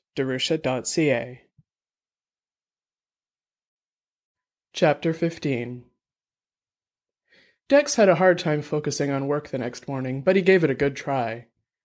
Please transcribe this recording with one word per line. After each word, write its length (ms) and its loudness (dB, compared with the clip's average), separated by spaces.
darusha 460 -2
dot 260 -4
C 220 0
A. 320 -4
Chapter 400 0
fifteen. 720 -6
Dex 280 4
had 120 6
a 60 6
hard 240 4
time 240 -2
focusing 480 -4
on 160 -2
work 220 -4
the 100 -6
next 280 -8
morning, 360 -6
but 140 2
he 60 4
gave 220 4
it 60 2
a 40 0
good 220 -2
try. 520 -4